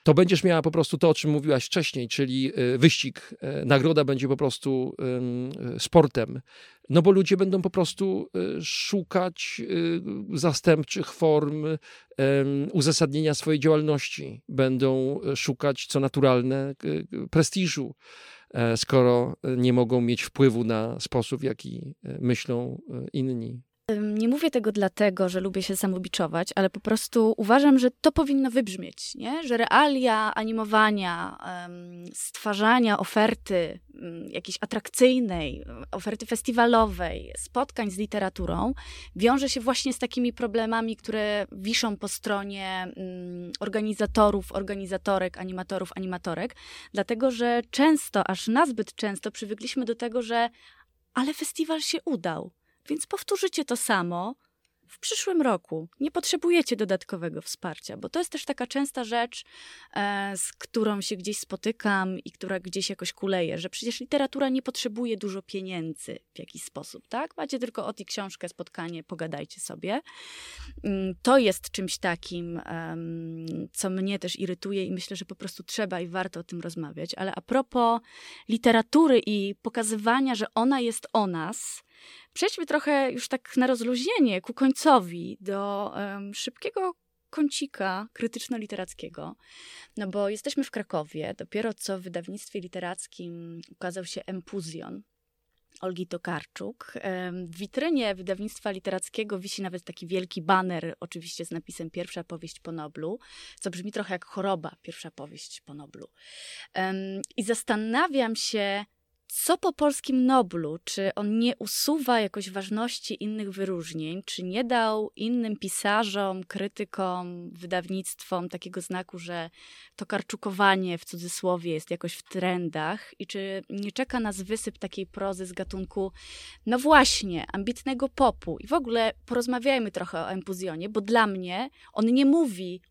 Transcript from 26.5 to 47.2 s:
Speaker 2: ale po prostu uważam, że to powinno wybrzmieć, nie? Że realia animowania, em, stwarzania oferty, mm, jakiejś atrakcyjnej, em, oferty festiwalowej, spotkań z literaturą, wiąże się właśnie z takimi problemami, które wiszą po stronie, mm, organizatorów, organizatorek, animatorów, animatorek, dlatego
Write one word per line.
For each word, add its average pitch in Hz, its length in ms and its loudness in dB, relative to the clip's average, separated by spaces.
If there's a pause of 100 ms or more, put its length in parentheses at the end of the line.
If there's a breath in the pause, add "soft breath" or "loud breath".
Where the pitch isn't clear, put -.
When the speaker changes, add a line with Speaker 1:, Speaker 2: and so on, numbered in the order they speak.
Speaker 2:
ale 190 140 4
po - 100 -10
prostu 220 560 4
uważam, 262 420 8
że 247 120 6
to 302 220 4
powinno 269 380 2
wybrzmieć, 220 640 -2
nie? 254 340 -4
Że 240 80 2
realia 233 760 4
animowania, 214 1120 2
em, 175 580 -12 (100)
stwarzania 214 840 4
oferty, 190 840 2 (140)
mm, 170 340 -12
jakiejś - 320 -8
atrakcyjnej, 208 1040 2
em, 117 240 -12
oferty 220 360 -6
festiwalowej, 226 1120 2
spotkań 240 520 -4
z 185 80 -8
literaturą, 190 760 -2 (420 loud breath)
wiąże 254 320 4
się 254 120 -2
właśnie 247 320 0
z - 60 -8
takimi 240 340 -2
problemami, 226 640 -2
które 208 560 -2
wiszą 208 440 -2
po 202 120 -6
stronie, 196 760 -4 (140)
mm, 180 640 -10
organizatorów, 208 920 2
organizatorek, 190 840 -4
animatorów, 185 580 -6
animatorek, 185 600 -6 (360 loud breath)
dlatego 226 380 2